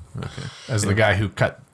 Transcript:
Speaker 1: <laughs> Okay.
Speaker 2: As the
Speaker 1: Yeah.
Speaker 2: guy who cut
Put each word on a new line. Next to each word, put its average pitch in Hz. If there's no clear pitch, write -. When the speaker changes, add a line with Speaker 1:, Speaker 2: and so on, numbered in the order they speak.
Speaker 1:
<laughs> -
Okay. -
Speaker 2:
As 104
the 104
Speaker 1:
Yeah. 98
Speaker 2:
guy 104
who 101
cut -